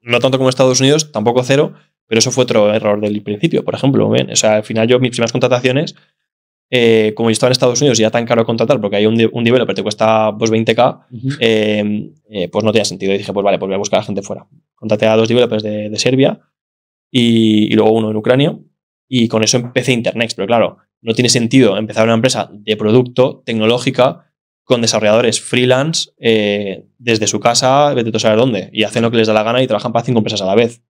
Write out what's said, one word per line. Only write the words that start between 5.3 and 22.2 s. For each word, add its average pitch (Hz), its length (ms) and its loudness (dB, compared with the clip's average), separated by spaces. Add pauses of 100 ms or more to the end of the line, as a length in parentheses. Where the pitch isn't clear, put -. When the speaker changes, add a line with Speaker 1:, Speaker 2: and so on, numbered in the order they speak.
Speaker 1:
contrataciones, 127 600 0 (760)
eh, 113 460 2
como 113 140 0
yo 110 40 2
estaba 123 160 0
en - 20 2
Estados 127 300 0
Unidos 123 180 2
y 110 40 2
era 110 80 2
tan 117 140 -2
caro 117 200 0
contratar 120 360 0
porque 101 140 -4
hay 107 100 2
un 110 100 2
de-, 113 160 2
un 117 120 -6
developer 117 320 2
te - 80 -6
cuesta, 110 540 0
pues, 110 120 -2
veinte 113 240 0
K, 123 380 0
Speaker 2:
Ujú. 127 180 -8 (100)
Speaker 1:
eh, 107 720 0 (180)
eh, 95 200 -6
pues 107 160 -2
no 107 60 2
tenía 104 140 2
sentido. 95 280 -4
Y 101 40 0
dije, 101 160 -8
"Pues 98 100 -2
vale, 98 160 2
pues 98 80 -6
voy 95 80 -4
a - 20 -4
buscar 101 220 -2
a 104 40 -4
gente 98 180 -6
fuera". - 260 -14 (280)
Contraté 110 320 -2
a 110 80 2
dos 113 120 2
developers 117 360 0
de, 107 260 -8
de 107 100 -8
Serbia 135 400 0 (720)
y, 113 600 2
y 113 40 0
luego 107 160 4
uno 110 200 0
en 107 60 -4
Ucrania 131 400 0 (500)
y 120 200 0
con 110 160 -2
eso 123 140 0
empecé 123 360 -2
Internext. 117 420 -2
Pero 95 120 -6
claro, 110 300 0 (240)
no 113 120 -4
tiene 120 160 0
sentido 117 480 2
empezar 110 280 0
una 113 100 2
empresa 120 360 -2